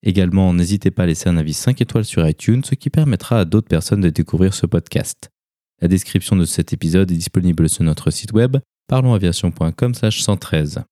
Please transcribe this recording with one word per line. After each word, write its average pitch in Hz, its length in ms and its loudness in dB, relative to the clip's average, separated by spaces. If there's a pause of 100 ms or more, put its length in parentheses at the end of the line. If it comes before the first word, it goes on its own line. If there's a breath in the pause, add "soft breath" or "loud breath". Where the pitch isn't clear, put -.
Également, 92 480 2
n'hésitez 90 380 2
pas - 120 -2
à - 40 2
laisser 82 200 -2
un 87 100 2
avis 78 160 -2
cinq - 280 -2
étoiles 113 240 0
sur 82 240 0
iTunes, 120 340 0
ce - 120 -2
qui - 160 -6
permettra 127 480 0
à 92 60 2
d'autres 104 220 0
personnes 87 340 0
de 87 100 4
découvrir 85 420 0
ce - 140 -4
podcast. - 640 -4 (500)
La 87 60 0
description - 480 0
de 87 100 4
cet - 260 -4
épisode 90 400 0
est 87 40 0
disponible 85 520 0
sur - 160 -2
notre 78 280 0
site - 220 -8
web, 127 240 2 (300)
parlonsaviation 104 600 0
point 80 220 -2
com 120 240 -2
slash 110 260 -2
cent 101 160 0
treize. 73 540 -4